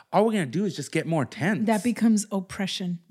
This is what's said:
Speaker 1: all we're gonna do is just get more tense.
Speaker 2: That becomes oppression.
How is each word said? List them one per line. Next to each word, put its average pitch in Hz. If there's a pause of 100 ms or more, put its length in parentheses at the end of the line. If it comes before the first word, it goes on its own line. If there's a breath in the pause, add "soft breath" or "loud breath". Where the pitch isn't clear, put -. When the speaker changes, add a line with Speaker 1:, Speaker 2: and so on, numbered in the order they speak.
(120)
Speaker 1:
all 196
we're 233
gonna 196
do 156
is 175
just -
get -
more 160
tense. 190
Speaker 2:
That 214
becomes 220
oppression. 185 (120)